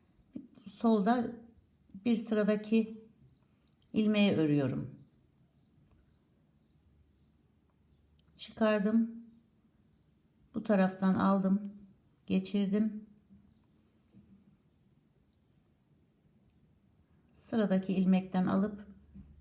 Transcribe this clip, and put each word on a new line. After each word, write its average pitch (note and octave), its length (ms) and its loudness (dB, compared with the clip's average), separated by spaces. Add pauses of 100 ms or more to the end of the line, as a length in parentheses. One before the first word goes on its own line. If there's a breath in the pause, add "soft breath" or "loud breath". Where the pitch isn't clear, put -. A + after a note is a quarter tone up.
(680 soft breath)
Solda A3+ 640 0 (760)
bir A#3 120 2
sıradaki G#3+ 920 0 (840)
ilmeği G#3 400 2
örüyorum. - 640 0 (3500)
Çıkardım. G#3+ 840 0 (1300)
Bu - 80 -6
taraftan F#3+ 520 2
aldım. G3 580 0 (540)
Geçirdim. G3+ 800 -2 (4000)
Sıradaki F#3+ 600 -2
ilmekten F#3 520 2
alıp G3 400 -2 (540)